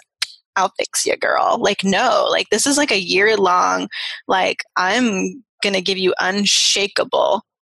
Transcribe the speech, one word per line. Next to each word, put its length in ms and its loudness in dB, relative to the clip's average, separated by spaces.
I'll 220 0
fix 280 -4
you, 120 0
girl. 420 0
Like, 240 0
no, 460 2
like, 200 0
this 160 0
is, 120 0
like, 140 0
a 80 2
year 380 2
long, 500 2
like, 360 0
I'm 680 0
gonna 180 0
give 160 -2
you 220 0
unshakable 1200 0